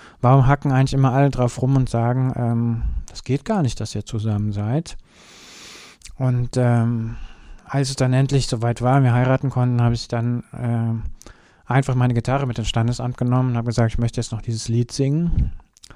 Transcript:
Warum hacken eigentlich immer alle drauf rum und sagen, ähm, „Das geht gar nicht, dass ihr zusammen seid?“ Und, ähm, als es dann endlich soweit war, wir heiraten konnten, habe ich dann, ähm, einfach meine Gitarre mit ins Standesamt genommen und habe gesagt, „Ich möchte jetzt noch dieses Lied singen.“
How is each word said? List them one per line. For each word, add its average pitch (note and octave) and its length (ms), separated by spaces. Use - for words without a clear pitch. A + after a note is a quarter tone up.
Warum B2+ 260
hacken C#3+ 260
eigentlich C3+ 200
immer C3+ 200
alle C#3 160
drauf B2 320
rum C3+ 160
und B2+ 100
sagen, B2 480
ähm, A#2 460
„Das - 160
geht C3 220
gar G#3+ 160
nicht, B2 180
dass - 160
ihr G#2 100
zusammen G#2+ 460
seid?“ A2 460
Und, B2+ 400
ähm, A#2 580
als C#3 280
es C3 40
dann C3 160
endlich C3 360
soweit A#2 340
war, B2+ 200
wir B2 120
heiraten C3 360
konnten, B2 320
habe A#2+ 140
ich - 140
dann, A#2+ 340
ähm, A2+ 500
einfach C3 300
meine B2 180
Gitarre C3 340
mit A#2+ 120
ins G#2+ 80
Standesamt A#2+ 500
genommen B2+ 340
und A#2+ 60
habe A#2 100
gesagt, A#2 260
„Ich - 40
möchte A#2+ 220
jetzt A2+ 140
noch G#2+ 80
dieses A2+ 260
Lied A#2 240
singen.“ D3+ 600